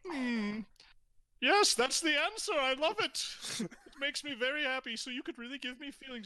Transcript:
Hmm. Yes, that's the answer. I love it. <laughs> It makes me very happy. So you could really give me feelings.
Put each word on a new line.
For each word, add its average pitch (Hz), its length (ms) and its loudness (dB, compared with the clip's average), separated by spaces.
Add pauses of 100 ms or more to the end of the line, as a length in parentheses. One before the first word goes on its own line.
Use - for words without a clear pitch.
Hmm. 240 540 -2 (800)
Yes, 392 320 6
that's 254 280 4
the 302 180 4
answer. 403 340 0
I 269 200 2
love 311 260 2
it. 359 240 -2 (360)
<laughs> - 180 -4 (160)
It - 140 -20
makes 285 160 -2
me 294 100 -6
very 262 300 0
happy. 262 340 -2
So - 140 -6
you 247 100 -4
could - 160 -8
really 247 220 -8
give 254 200 -6
me 285 120 -10
feelings. 247 340 -12